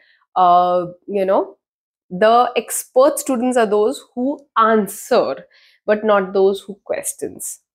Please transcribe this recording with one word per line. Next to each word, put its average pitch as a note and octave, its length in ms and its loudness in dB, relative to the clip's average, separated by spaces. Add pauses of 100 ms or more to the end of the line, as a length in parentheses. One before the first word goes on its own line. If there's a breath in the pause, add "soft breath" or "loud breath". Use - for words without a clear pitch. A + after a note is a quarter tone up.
(360 soft breath)
uh, F3+ 500 4 (220)
you G3 180 -2
know, A3 300 0 (540)
the A3+ 460 2
expert C4 640 0
students B3+ 380 -2
are A3+ 100 2
those G#3 340 -2 (140)
who C4+ 240 -4 (180)
answer, G#3+ 800 0 (500 soft breath)
but G#3+ 180 0
not G3+ 300 0
those G3 340 0
who G3 160 -16
questions, - 760 -10 (160)